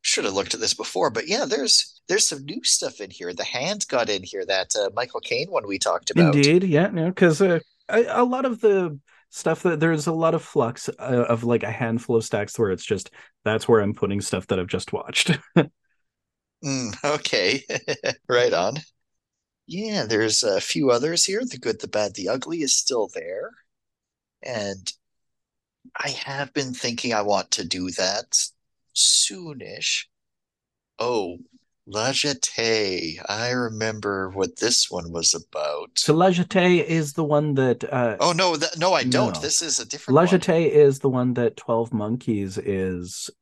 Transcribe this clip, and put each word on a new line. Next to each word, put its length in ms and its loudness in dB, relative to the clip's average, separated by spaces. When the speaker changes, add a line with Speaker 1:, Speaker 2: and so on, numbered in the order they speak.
Speaker 1:
should 200 -2
have 100 -2
looked 200 -2
at 80 -6
this 120 -2
before, 360 -2
but 180 -4
yeah, 160 -2
there's, 640 0
there's 180 2
some 200 -6
new 180 -10
stuff 380 -2
in 100 -10
here. 220 -10
The 100 -6
Hand 460 -4
got 200 0
in 140 -2
here, 220 -8
that, 300 -2
uh, 200 0
Michael 240 -6
Caine 320 -4
one 160 -2
we 100 -4
talked 320 -2
about. 260 4
Speaker 2:
Indeed, 280 6
yeah, 240 4
no, 240 -2
'cause, 300 4
uh, 180 4
a, 320 2
a 20 6
lot 220 0
of 160 -2
the 360 4
stuff 320 -2
that, 180 2
there's 260 2
a 60 0
lot 200 2
of 80 0
flux, 460 -2
uh, 400 0
of, 160 0
like, 200 2
a 80 -4
handful 440 -2
of 80 4
stacks 340 -4
where 140 2
it's 140 -4
just, 260 -4
that's 240 0
where 140 6
I'm 120 0
putting 280 -2
stuff 260 -4
that 120 0
I've 80 -4
just 260 -6
watched. 440 -2
<laughs> 140 4
Speaker 1:
Mm, 300 -4
okay. 600 0
<laughs> 340 -6
Right 240 4
on. 220 0
Yeah, 420 -4
there's 360 2
a 180 2
few 300 0
others 340 2
here. 180 -4
The 140 -8
Good, 240 -4
the 60 -10
Bad, 260 -2
the 160 -6
Ugly 320 -4
is 120 0
still 420 0
there. 340 -8
And 500 -8
I 120 -6
have 440 -8
been 220 -4
thinking 400 -4
I 80 2
want 280 0
to 160 -4
do 300 -4
that 400 -2
soonish. 1120 -2
Oh, 400 -2
La 220 -2
Jetée. 1080 -2
I 220 -4
remember 800 -4
what 280 -4
this 340 0
one 200 -6
was 220 0
about. 640 -6
Speaker 2:
So 160 2
La 140 6
Jetée 560 4
is 300 -2
the 100 -2
one 320 2
that, 360 2
uh, 280 0
Speaker 1:
Oh, 140 2
no, 220 2
th-, 220 -4
no, 160 2
I 100 2
don't. 300 2
Speaker 2:
no. 80 -6
Speaker 1:
This 220 0
is 160 -4
a 80 -8
different 280 -4
Speaker 2:
La 100 10
Speaker 1:
one. 40 2
Speaker 2:
Jetée 400 4
is 300 8
the 100 2
one 240 0
that 240 0
Twelve 340 0
Monkeys 680 -2
is 720 -4